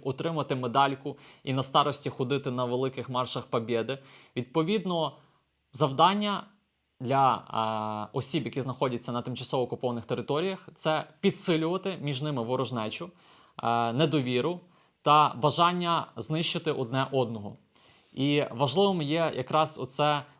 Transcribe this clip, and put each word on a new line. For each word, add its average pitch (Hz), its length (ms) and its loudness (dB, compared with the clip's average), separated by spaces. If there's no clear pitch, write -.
отримати 147 520 -2
медальку 135 600 0
і 135 80 -2
на 131 100 0
старості 143 480 2
ходити 131 400 -2
на 123 140 -2
великих 123 460 -4
маршах 123 360 -4
Побєди. 117 520 -2
Відповідно, 165 760 -2
завдання 185 720 2
для, 110 1120 0
е, 139 60 -4
осіб, 135 260 -2
які 120 160 -6
знаходяться 120 520 -4
на 120 100 -4
тимчасово 127 400 -4
окупованих 120 420 -4
територіях, 156 720 -4
це 156 300 -2
підсилювати 180 800 0
між 139 220 -4
ними 147 200 -2
ворожнечу, 123 680 -4
е, 117 300 2
недовіру 139 680 0
та 151 400 6
бажання 170 640 2
знищити 156 560 -2
одне 131 400 0
одного. 113 440 -2
І 143 380 2
важливим 156 520 2
є 156 340 0
якраз 151 420 0
оце 147 440 0